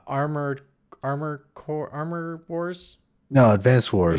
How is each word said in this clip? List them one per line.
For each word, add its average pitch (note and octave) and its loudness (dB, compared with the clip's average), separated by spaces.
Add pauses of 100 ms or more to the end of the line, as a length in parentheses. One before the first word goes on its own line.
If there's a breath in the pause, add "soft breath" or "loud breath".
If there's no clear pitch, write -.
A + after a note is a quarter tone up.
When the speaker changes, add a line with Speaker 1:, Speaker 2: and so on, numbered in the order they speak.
Speaker 1:
Armored, C#3+ -4 (400)
Armor C#3+ -8
Core, D3+ -10
Armor E3 -10
Wars? F3 -8 (340)
Speaker 2:
No, B2+ 6
Advance B2 2
Wars. F2 2